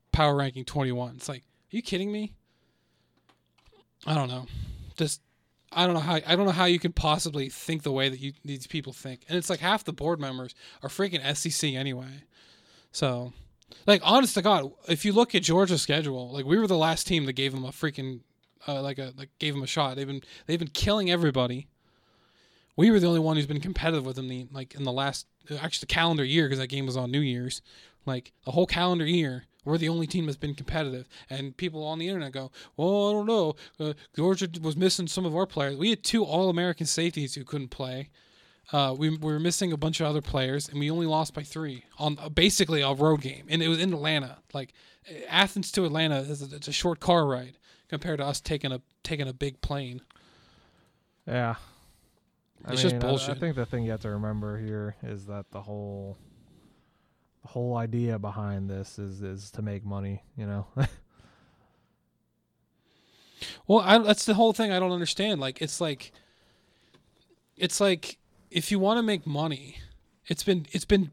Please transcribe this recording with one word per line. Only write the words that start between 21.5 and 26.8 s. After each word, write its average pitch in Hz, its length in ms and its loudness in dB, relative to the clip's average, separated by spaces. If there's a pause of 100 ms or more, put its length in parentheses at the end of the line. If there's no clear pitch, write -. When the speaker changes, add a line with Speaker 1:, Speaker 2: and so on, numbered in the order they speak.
Speaker 1:
We 190 140 8
were 214 100 8
the 175 60 6
only 170 140 6
one 156 160 2
who's 143 100 2
been 147 140 -2
competitive 160 440 0
with 127 120 -8
them 131 120 -8
the, 127 240 -10
like, 131 220 -12
in 143 100 -8
the 127 80 -2
last, 135 340 -4 (240)
actually 147 360 -6
the - 80 -2
calendar 165 300 4
year, 147 220 4
'cause 135 120 0
that 131 80 -2
game 135 180 -4